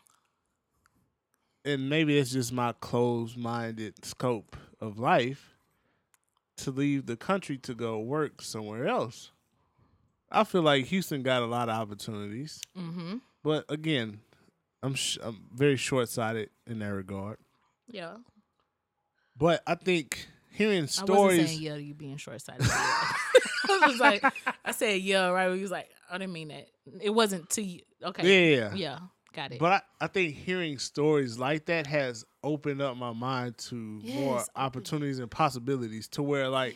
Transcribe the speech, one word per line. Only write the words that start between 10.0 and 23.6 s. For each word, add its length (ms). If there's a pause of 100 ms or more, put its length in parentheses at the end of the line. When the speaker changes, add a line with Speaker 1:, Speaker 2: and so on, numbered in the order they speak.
Speaker 1:
I 140
feel 180
like 260
Houston 360
got 180
a 40
lot 240
of 60
opportunities. 840 (160)
Speaker 2:
Mm-hmm. 400 (260)
Speaker 1:
But 260
again, 500 (640)
I'm 120
sh-, 280
I'm 300
very 240
short-sighted 720 (180)
in 120
that 140
regard. 440 (500)
Speaker 2:
Yeah. 300 (1160)
Speaker 1:
But 300
I 100
think 520 (240)
hearing 320
Speaker 2:
I 40
Speaker 1:
stories 520
Speaker 2:
wasn't 100
saying, 120
"Yeah, 140
you 200
being 220
short-sighted." 480
<laughs> 40
I 1160